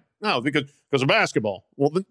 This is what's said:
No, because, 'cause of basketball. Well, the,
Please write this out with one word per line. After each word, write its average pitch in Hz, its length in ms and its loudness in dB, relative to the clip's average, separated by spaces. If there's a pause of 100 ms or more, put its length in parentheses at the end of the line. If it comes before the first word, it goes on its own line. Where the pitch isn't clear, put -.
(220)
No, 185 200 -2
because, 143 220 -2 (280)
'cause 131 120 2
of 139 40 2
basketball. 127 580 0 (120)
Well, 139 140 2
the, 190 200 -2